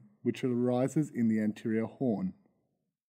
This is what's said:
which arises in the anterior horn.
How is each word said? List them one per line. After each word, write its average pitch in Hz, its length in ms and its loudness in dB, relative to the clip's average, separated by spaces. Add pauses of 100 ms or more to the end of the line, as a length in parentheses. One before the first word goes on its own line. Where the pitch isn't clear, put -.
(220)
which 120 220 -2
arises 123 680 0
in 117 160 2
the 110 120 2
anterior 110 460 -2
horn. 101 480 -2 (760)